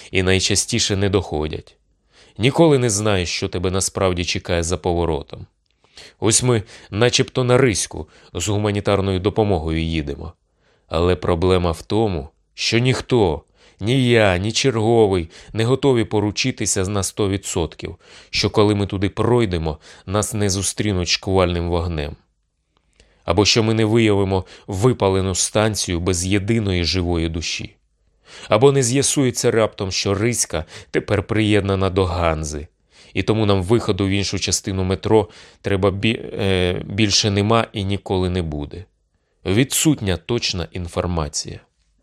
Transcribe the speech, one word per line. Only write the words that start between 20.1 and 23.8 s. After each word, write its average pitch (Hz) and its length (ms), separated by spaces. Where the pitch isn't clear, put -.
не 104 160
зустрінуть 95 580
шквальним 87 600
вогнем. 85 480
Або 107 200
що 123 180
ми 110 120
не 110 100